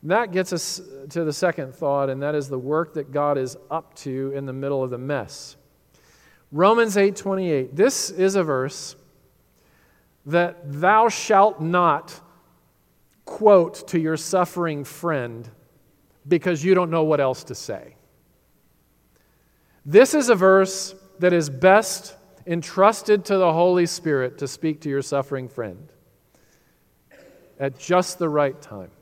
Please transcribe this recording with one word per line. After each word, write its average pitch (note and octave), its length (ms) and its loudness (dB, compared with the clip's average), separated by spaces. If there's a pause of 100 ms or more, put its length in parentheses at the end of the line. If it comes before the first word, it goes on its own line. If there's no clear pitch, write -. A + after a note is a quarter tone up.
That F#3+ 300 -2
gets F3+ 220 -4
us - 260 -8 (300)
to E3+ 140 -4
the D3+ 100 -2
second D3+ 400 -4
thought, C#3 340 -2
and C3+ 140 -6
that D3 120 -4
is C#3+ 140 -4
the C3+ 100 -6
work D3+ 360 -4
that C#3 180 -8
God D3 240 0
is B2+ 220 -6 (120)
up D#3 260 -8
to C3+ 380 -8
in C#3 120 -8
the C3 80 -10
middle C#3 280 -4
of C3 60 -4
the B2 100 -8
mess. C3 580 -8 (960)
Romans G#3 460 2
eight G3+ 200 2
twenty-eight. E3 600 -4
This A#3 320 0
is F#3+ 280 0
a F#3+ 60 0
verse C#3 540 -4 (1300)
that E3+ 320 0 (120)
thou G3 380 4
shalt G3+ 540 2
not E3 580 0 (1040)
quote - 640 4
to F3+ 100 -2
your D#3+ 200 -2
suffering E3 680 -2
friend A#2+ 640 -8 (800)
because E3+ 340 0
you F#3 120 4
don't F3+ 160 0
know E3 140 0
what D3+ 160 2
else C3 240 -2
to B2 100 -12
say. - 420 -14 (1900)
This G3+ 260 6
is C#4+ 160 2
a B3 60 8
verse F#3+ 600 4 (260)
that F3+ 120 4
is E3 160 2
best F#3 680 2 (320)
entrusted F#3+ 760 0
to G3+ 140 0
the F3+ 120 4
Holy F3 360 2
Spirit C3+ 520 -4
to C#3+ 80 -8
speak D3+ 360 -6
to D3 80 -6
your C#3 100 -2
suffering C3+ 480 -6
friend A2+ 420 -12 (1700)
at C3+ 200 -6
just F3+ 400 0
the E3 100 -2
right D3 320 0
time. F#2+ 300 -16 (120)